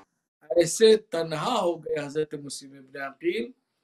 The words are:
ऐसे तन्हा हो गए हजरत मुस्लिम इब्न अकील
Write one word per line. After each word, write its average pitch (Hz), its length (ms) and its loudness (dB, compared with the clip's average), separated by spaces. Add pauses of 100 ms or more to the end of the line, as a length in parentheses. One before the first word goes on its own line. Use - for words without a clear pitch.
(580)
ऐसे 214 380 6
तन्हा 165 600 -4
हो 175 200 0
गए 156 260 -4
हजरत 151 340 -6
मुस्लिम 139 400 -14
इब्न 135 240 -18
अकील 175 540 -4 (300)